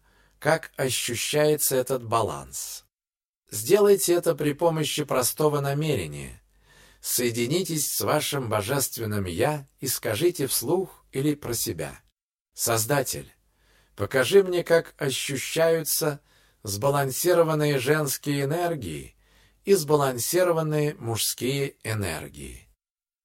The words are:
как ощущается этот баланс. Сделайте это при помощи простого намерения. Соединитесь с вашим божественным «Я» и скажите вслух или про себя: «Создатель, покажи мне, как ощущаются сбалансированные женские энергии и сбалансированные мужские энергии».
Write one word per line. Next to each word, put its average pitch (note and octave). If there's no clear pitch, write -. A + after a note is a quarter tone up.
как D#3+
ощущается C#3+
этот B2+
баланс. G2+
Сделайте F#3
это E3+
при D3
помощи D#3
простого D3+
намерения. C#3
Соединитесь C3+
с -
вашим C3+
божественным G#2+
«Я» C#3
и C3+
скажите C3
вслух E3+
или C#3+
про C#3
себя: D#2
«Создатель, A2+
покажи C3
мне, F3
как E3
ощущаются D#3
сбалансированные C#3+
женские C#3+
энергии D3
и G3
сбалансированные D3+
мужские B2+
энергии». D#2